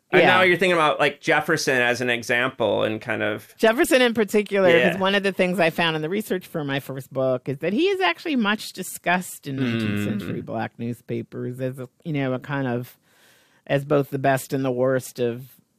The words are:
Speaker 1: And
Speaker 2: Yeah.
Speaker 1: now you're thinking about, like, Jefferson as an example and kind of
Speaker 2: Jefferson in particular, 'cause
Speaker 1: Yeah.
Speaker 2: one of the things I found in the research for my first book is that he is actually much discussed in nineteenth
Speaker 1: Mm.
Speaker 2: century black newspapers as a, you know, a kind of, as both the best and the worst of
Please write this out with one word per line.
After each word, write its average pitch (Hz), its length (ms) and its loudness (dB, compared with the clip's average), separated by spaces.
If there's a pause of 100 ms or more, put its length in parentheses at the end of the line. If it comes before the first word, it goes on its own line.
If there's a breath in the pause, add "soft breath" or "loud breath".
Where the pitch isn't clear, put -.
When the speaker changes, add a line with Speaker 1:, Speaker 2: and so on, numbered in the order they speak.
(120)
Speaker 1:
And 156 100 6
Speaker 2:
Yeah. 160 40 6
Speaker 1:
now 180 160 6
you're 180 140 4
thinking 180 160 2
about, 156 260 2
like, 147 220 0
Jefferson 151 600 0
as 120 200 2
an 123 100 0
example 120 720 0
and 110 180 -2
kind 107 220 -4
of 107 360 -6
Speaker 2:
Jefferson 254 440 4
in 233 100 4
particular, 202 580 2
'cause 170 240 4
Speaker 1:
Yeah. 190 40 -6
Speaker 2:
one 190 160 0
of 202 80 2
the 196 100 0
things 185 280 0
I 165 100 4
found 165 240 -2
in 156 80 -4
the 156 60 -4
research 196 380 -4
for 156 180 -6
my 139 160 -2
first 135 320 -12
book 131 360 -2
is 147 100 -4
that 165 140 -2
he 302 160 2
is 381 120 -2
actually 339 360 -2
much 214 360 -2
discussed - 760 -4
in 139 100 -6
nineteenth 113 440 -2
Speaker 1:
Mm. 104 40 -2
Speaker 2:
century - 360 -4
black 113 380 -6
newspapers 120 840 -8
as 131 180 -6
a, 127 100 -12 (160)
you 170 80 -6
know, 135 200 -2
a 127 80 -4
kind 139 260 -4
of, 123 320 -6 (680 soft breath)
as 139 160 0
both 143 260 0
the 143 80 -6
best 135 340 0
and 135 120 -2
the 131 80 0
worst 127 480 -2
of 120 220 -2 (360)